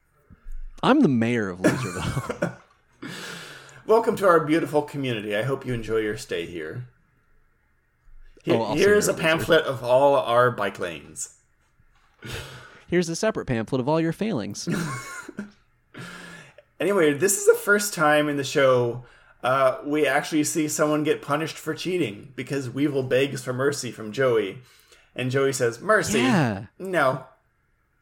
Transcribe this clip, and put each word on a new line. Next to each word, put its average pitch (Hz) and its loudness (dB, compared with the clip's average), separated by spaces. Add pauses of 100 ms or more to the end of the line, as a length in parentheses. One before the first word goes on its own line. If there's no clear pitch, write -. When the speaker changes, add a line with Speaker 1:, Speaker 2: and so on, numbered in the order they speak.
(800)
Speaker 1:
I'm 277 4
the 214 6
mayor 117 2
of 90 -8
Loserville. 101 -2
Speaker 2:
<laughs> - -18
Welcome 226 4
to 196 0
our 170 8
beautiful 147 0
community. 117 -4
I 107 0
hope 131 -4
you 127 -4
enjoy 110 -4
your 110 -2
stay 87 -6
here. 85 -10 (1600)
He-, - -2
Speaker 1:
Oh, 113 2
I'll - -2
see 208 0
Speaker 2:
here's 208 4
Speaker 1:
you 190 0
Speaker 2:
a - -6
Speaker 1:
later. - -4
Speaker 2:
pamphlet 160 4
of 127 -6
all 135 6
our 123 4
bike 104 -4
lanes. 80 -10 (1500)
Speaker 1:
Here's 170 0
a 165 -6
separate - -2
pamphlet 123 -2
of 123 -2
all 160 0
your 165 -2
failings. 147 -6
Speaker 2:
<laughs> - -2 (2000)
Anyway, 165 4
this 139 0
is - -6
the 466 8
first 208 2
time 151 4
in 143 -2
the 139 -2
show, 123 2 (360)
uh, 131 2
we 147 0
actually 147 0
see 151 -2
someone 151 0
get 147 0
punished 147 -4
for - -8
cheating 131 -4
because 131 -6
Weevil 135 0
begs 135 0
for 127 -8
mercy 131 -2
from 107 -12
Joey. 113 0 (580)
And 127 -4
Joey 135 2
says, 117 -2
"Mercy? 202 0
Speaker 1:
Yeah. 139 2 (120)
Speaker 2:
No." 156 0 (800)